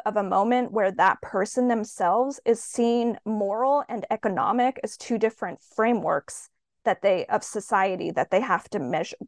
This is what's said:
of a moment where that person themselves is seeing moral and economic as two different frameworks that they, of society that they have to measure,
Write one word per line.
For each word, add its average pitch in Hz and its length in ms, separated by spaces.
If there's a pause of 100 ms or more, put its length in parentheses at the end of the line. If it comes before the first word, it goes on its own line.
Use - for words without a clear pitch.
of 320 120
a 208 60
moment 214 500
where 196 200
that 185 300
person 214 460
themselves 226 760
is 233 180
seeing 233 600
moral 220 640
and 208 220
economic 220 720
as - 140
two 233 200
different 208 420 (140)
frameworks 175 760 (340)
that 180 160
they, 185 260
of 208 160
society 190 680
that - 200
they 185 100
have 233 280
to 214 100
measure, 151 380 (100)